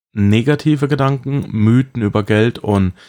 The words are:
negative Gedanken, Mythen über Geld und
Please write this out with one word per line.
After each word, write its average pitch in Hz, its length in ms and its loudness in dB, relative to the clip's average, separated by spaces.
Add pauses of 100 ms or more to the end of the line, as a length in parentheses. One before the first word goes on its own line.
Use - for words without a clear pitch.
(140)
negative 135 720 0
Gedanken, 139 640 -2
Mythen 117 500 2
über 104 220 0
Geld 107 360 0
und 98 340 0 (160)